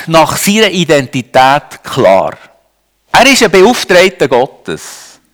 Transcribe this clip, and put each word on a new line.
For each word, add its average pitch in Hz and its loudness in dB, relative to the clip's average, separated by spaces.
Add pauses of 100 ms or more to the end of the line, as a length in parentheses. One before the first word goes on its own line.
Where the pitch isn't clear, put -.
nach 160 0
seiner 208 -2
Identität 139 -2
klar. 95 0 (760)
Er 208 2
ist 262 2
ein 208 2
Beauftragter 190 0
Gottes. - -6 (140)